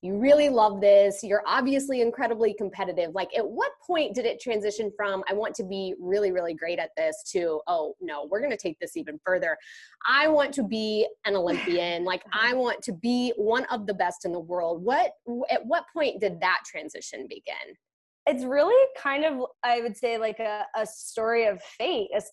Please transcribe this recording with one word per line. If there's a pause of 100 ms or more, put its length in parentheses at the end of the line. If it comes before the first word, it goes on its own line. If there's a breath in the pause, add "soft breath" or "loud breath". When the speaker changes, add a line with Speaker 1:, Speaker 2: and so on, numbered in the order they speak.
Speaker 1:
you
really
love
this,
you're
obviously
incredibly
competitive.
Like,
at
what (140)
point
did
it
transition
from,
"I
want
to
be
really,
really
great
at
this," (100)
to,
"Oh,
no,
we're
gonna
take
this
even
further. (500 loud breath)
I
want
to
be (160)
an
Olympian.
Like,
Speaker 2:
<laughs>
Speaker 1:
I
want
to
be
one
of
the
best
in
the
world."
What, (140)
w-,
at
what
point
did
that
transition
begin? (500)
Speaker 2:
It's
really
kind
of, (220)
I
would
say,
like,
a, (120)
a
story
of
fate,
as